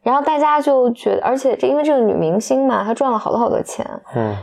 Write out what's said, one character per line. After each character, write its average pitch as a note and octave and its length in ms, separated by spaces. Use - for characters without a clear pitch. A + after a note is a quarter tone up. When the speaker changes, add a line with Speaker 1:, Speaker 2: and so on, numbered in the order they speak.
Speaker 1:
然 A#3+ 140
后 C#4+ 80
大 D#4 160
家 D4 220
就 C4+ 320
觉 G3+ 240
得， - 80
而 B3 120
且 C4+ 200
这， - 100
因 C4+ 100
为 D4+ 60
这 D4+ 100
个 C#4 60
女 G#3+ 160
明 E3 260
星 C4+ 280
嘛， G#3 160
她 A3+ 100
赚 C4+ 160
了 A3 80
好 - 140
多 A3 80
好 A#3 80
多 - 120
钱。 - 240
Speaker 2:
嗯。 A2+ 180